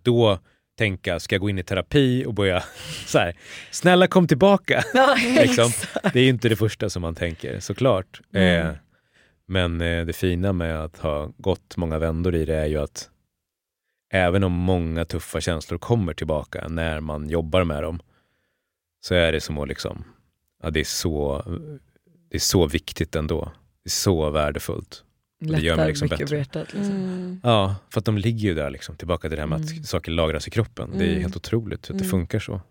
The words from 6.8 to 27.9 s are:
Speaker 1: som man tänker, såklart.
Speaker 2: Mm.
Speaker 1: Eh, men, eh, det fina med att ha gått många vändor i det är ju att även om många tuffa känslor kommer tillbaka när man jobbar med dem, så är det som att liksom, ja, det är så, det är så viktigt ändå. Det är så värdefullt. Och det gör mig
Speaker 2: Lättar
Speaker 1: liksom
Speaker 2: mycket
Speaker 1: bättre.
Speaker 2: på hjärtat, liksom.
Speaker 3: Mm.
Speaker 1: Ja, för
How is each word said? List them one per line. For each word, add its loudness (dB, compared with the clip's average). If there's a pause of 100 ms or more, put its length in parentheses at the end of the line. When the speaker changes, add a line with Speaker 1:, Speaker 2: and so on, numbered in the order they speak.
Speaker 1:
som -6
man -4
tänker, -6
såklart. -2 (120)
Speaker 2:
Mm. 4
Speaker 1:
Eh, -4 (760)
men, 0
eh, 0
det -4
fina 0
med -4
att -12
ha -4
gått -4
många -2
vändor 0
i 0
det 0
är 0
ju -2
att -8 (1040)
även 4
om 2
många 0
tuffa -6
känslor -4
kommer 0
tillbaka -6
när -2
man -8
jobbar 2
med -2
dem, -6 (1000)
så 0
är 6
det -2
som -6
att -4
liksom, -8 (600)
ja, -4
det 0
är 2
så, -2 (880)
det -4
är -4
så 4
viktigt -4
ändå. -2 (320)
Det -14
är -6
så 2
värdefullt. -4 (380)
Och -8
det -4 (100)
gör 2
mig -
Speaker 2:
Lättar 2
Speaker 1:
liksom -2
Speaker 2:
mycket -2
Speaker 1:
bättre. -4
Speaker 2:
på -4
hjärtat, -8
liksom. -2
Speaker 3:
Mm. -6
Speaker 1:
Ja, 2 (140)
för -4